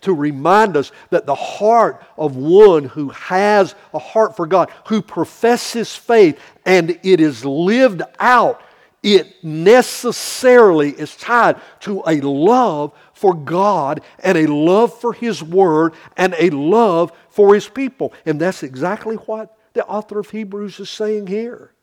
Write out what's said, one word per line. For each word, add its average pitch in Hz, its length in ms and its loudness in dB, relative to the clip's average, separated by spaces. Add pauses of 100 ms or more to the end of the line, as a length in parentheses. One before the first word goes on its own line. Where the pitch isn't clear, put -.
to 190 120 -2
remind 151 640 0
us 139 140 -4 (180)
that 170 160 -2
the 143 80 -2
heart 208 680 -2 (160)
of 147 160 -6
one 165 480 6
who 139 260 -10
has 196 640 -2 (220)
a 156 40 -6
heart - 360 -2
for 170 100 -6
God, 165 240 0 (180)
who 214 140 -2
professes - 960 -4
faith, 208 440 2 (280)
and 175 340 2
it 185 180 2
is 139 240 0
lived 175 600 0 (160)
out, 208 420 2 (400)
it - 420 0
necessarily 196 1500 2
is 147 240 -14
tied 226 440 0 (200)
to 196 260 -8
a 160 160 -2
love 151 720 0 (200)
for 190 200 0
God 160 680 -2 (180)
and 185 180 0
a 156 100 2
love 175 520 0
for 240 140 -4
his 208 300 -8
word 165 500 0 (240)
and 185 220 0
a 170 100 2
love 170 640 0 (180)
for 202 240 4
his 208 140 0
people. 254 460 -8 (120)
And 151 140 -4
that's 180 240 -4
exactly 175 520 -8
what 214 400 -12 (180)
the - 120 -4
author 208 320 -10
of 208 120 -10
Hebrews 208 500 -12
is 196 100 -16
saying 214 380 -6
here. 220 440 -10 (120)